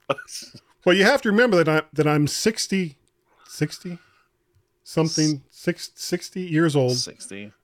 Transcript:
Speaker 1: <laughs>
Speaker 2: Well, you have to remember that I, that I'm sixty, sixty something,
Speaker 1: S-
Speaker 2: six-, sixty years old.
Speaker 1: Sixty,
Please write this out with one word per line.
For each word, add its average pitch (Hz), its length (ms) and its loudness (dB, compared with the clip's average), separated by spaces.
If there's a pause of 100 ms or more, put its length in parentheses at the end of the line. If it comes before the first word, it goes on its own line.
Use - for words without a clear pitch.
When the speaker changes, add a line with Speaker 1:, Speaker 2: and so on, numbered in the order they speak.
Speaker 1:
<laughs> 139 60 0 (680)
Speaker 2:
Well, 180 120 4
you 190 80 4
have 269 180 4
to 220 80 0
remember 214 340 4
that 156 40 -2
I, 156 140 4 (120)
that 147 120 2
I'm 151 200 2
sixty, 190 680 -2 (500)
sixty 170 520 -8 (840)
something, 156 640 -2
Speaker 1:
S- - 100 -20
Speaker 2:
six-, - 360 -6
sixty - 480 -8
years 160 340 2
old. 127 220 2
Speaker 1:
Sixty, - 420 -10 (240)